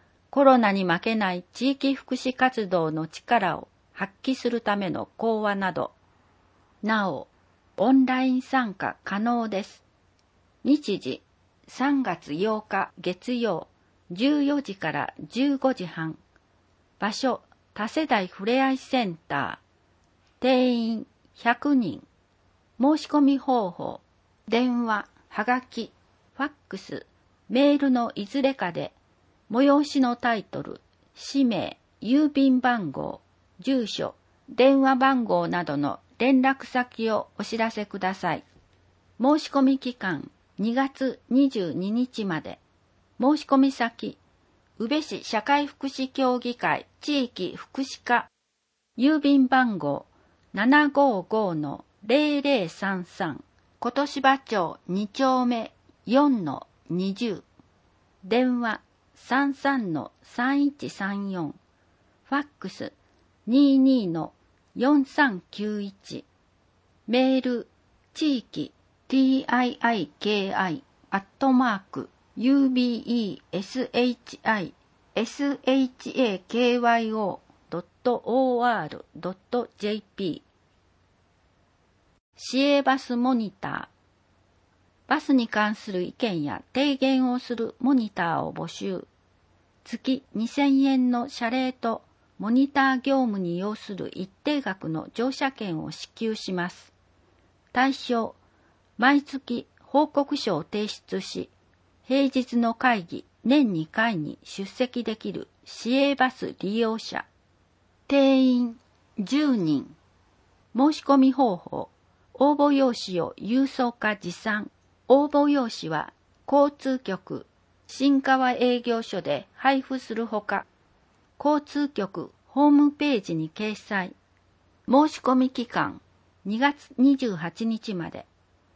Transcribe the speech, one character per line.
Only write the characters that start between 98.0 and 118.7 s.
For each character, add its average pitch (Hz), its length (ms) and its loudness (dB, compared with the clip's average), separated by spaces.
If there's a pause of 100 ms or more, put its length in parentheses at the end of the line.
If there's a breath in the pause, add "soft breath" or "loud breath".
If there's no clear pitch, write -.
毎 277 240 4
月 262 440 -10 (140)
報 294 260 2
告 285 300 -2
書 - 200 -2
を 240 80 -4
提 214 220 -6
出 - 340 -10
し、 185 280 -10 (560)
平 269 180 0
日 254 340 -2
の 233 180 0
会 226 300 0
議、 - 200 -14 (200)
年 247 280 4
二 160 140 -2
回 220 300 -2
に 151 260 -6
出 - 280 -12
席 247 320 -4
で 220 140 -6
き 208 160 -10
る - 160 -12 (160)
市 - 300 -6
営 277 200 2
バ 262 160 2
ス - 280 -10
利 202 200 -4
用 220 200 -2
者。 - 260 -10 (840)
定 269 340 4
員、 247 360 2 (400)
十 262 380 0
人。 156 380 -2 (840)
申 277 160 4
し - 100 -8
込 277 160 4
み 262 140 6
方 247 240 2
法。 - 320 -10 (460)
応 190 200 4
募 285 180 4
用 269 200 2
紙 185 280 -6
を - 160 -6
郵 254 300 0
送 247 260 -4
か 214 240 -2
持 175 160 -12
参。 214 380 -6 (380)
応 277 180 8
募 294 220 2
用 277 200 2
紙 165 220 -10
は、 156 220 -6 (380)
交 285 260 4
通 262 220 -4
局、 - 480 -8 (400)
新 269 360 2
川 262 300 2
営 247 280 2